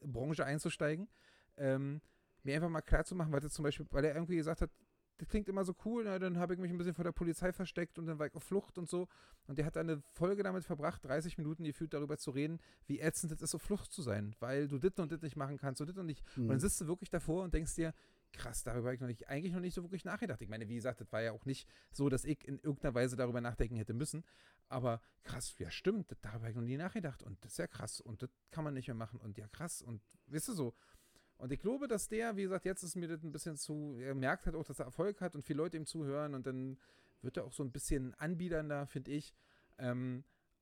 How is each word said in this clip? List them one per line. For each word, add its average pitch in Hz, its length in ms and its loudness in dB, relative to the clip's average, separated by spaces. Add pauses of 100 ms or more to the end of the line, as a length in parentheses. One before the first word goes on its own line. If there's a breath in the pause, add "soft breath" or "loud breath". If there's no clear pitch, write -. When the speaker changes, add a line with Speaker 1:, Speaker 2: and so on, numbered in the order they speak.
Speaker 1:
Branche 139 420 0
einzusteigen, 156 640 0 (480 loud breath)
ähm, 139 440 2 (420 soft breath)
mir 135 140 0
einfach 165 140 2
mal 156 100 0
klarzumachen, 156 520 6
weil 139 80 4
das 147 120 -2
zum 160 120 -2
Beispiel, 143 260 0
weil 139 140 4
er 151 100 4
irgendwie 170 220 2
gesagt 160 260 2
hat, 165 80 0 (480)
das 165 100 -8
klingt 208 200 2
immer 196 140 2
so 180 220 -2
cool, 226 200 0
na, 190 140 0
dann 180 200 2
habe 175 160 2
ich 175 40 -2
mich 180 120 0
ein 175 80 0
bisschen 175 160 0
vor 175 100 0
der 170 80 2
Polizei 175 400 2
versteckt 175 460 -4
und 170 80 -4
dann 160 120 -2
war 151 80 2
ich - 80 -6
auf 156 80 -10
Flucht - 360 -2
und 175 100 -4
so. 175 200 0 (380 loud breath)
Und 143 120 -4
der 151 80 6
hat 160 100 -2
eine 160 260 2 (100)
Folge 196 300 4
damit 185 220 0
verbracht, 165 400 -2
dreißig 156 340 0
Minuten 160 260 0
gefühlt 156 280 -2
darüber 147 240 0
zu - 140 -4
reden, 151 280 2 (280 loud breath)
wie 143 120 0
ätzend 160 320 2
es 156 120 -4
ist, 160 120 0
auf 160 80 -4
Flucht - 300 -2
zu - 100 -6
sein, 104 380 0
weil 139 280 2
du 143 100 0
dit 180 200 4
und 160 140 2
dit 160 100 -4
nicht 151 140 -4
machen 143 220 -2
kannst 135 240 -2
und 147 60 -4
dit 185 100 -8
und 175 80 -4
nicht. 151 180 -4 (120 loud breath)
Speaker 2:
Mhm. 123 80 2
Speaker 1:
Und 110 40 4
dann 131 120 6
sitzt 196 200 4
du 160 80 -2
wirklich 180 220 -2
davor 175 340 2
und 170 100 -4
denkst 156 220 2
dir, 160 180 2 (380 loud breath)
krass, 120 320 -4
darüber 120 220 0
habe 127 80 2
ich 120 60 -4
noch 123 60 -2
nicht, 117 220 -4
eigentlich 160 240 0
noch 180 80 0
nicht 180 140 -2
so 180 80 0
wirklich 175 240 -4
nachgedacht. 180 340 -2
Ich - 80 -8
meine, 110 200 -4
wie 117 80 -2
gesagt, 120 260 -2
das - 100 -14
war 107 80 2
ja 113 120 2
auch 110 120 -8
nicht 135 240 -2 (240 loud breath)
so, 139 160 4
dass 127 160 4
ich - 240 -2
in 139 100 -2
irgendeiner 143 360 0
Weise 123 200 4
darüber 120 280 2
nachdenken 120 340 0
hätte 110 160 0
müssen. 151 320 -2 (440 loud breath)
Aber 120 340 2 (200 soft breath)
krass, - 360 -6
ja 82 120 -4
stimmt, 196 400 2
das, - 120 -12
darüber 110 220 -6
habe 113 60 -4
ich 110 60 -4
noch 120 60 0
nie 127 160 0
nachgedacht. 170 440 -4
Und - 220 -12
das - 80 -14
ist - 60 -6
ja 170 80 0
krass - 340 -8
und - 220 -10
das 127 80 -4 (200)
kann 156 140 -4
man 147 100 -2
nicht 131 140 -4
mehr 120 80 -2
machen 110 240 -6
und 107 180 -8
ja 104 100 -10
krass - 340 -8
und 117 180 -8 (280)
weißt 151 200 -2
du 262 60 -2
so. 131 200 0 (640 loud breath)
Und 127 140 -6
ich 143 80 0
glaube, 269 300 0
dass 214 200 0
der, 220 280 0
wie 196 80 0
gesagt, 185 200 0
jetzt 185 200 -2
ist 165 100 -4
mir 170 140 -2
das 160 160 -4
ein 156 80 -6
bisschen 160 240 -6
zu, 147 440 -4
er 135 140 -2
merkt 139 320 4
halt 160 80 2
auch, 160 80 -2
dass 143 160 -8
er 143 60 -2
Erfolg 165 360 0
hat 180 140 -2
und 143 80 -6
viele 147 140 0
Leute 165 200 2
ihm 160 100 -4
zuhören 147 480 -2
und 131 120 -4
dann 131 320 -2 (420 loud breath)
wird 123 160 -4
er 170 80 -2
auch 131 80 -10
so 147 120 -2
ein 123 80 -2
bisschen 135 420 0
anbiedernder, 156 720 0
find 135 220 -6
ich. 147 260 -2 (420 soft breath)
Ähm, 127 460 -2 (400 soft breath)